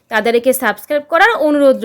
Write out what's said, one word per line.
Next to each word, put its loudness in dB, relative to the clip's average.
তাদেরকে 0
সাবস্ক্রাইব -4
করার 2
অনুরোধ 2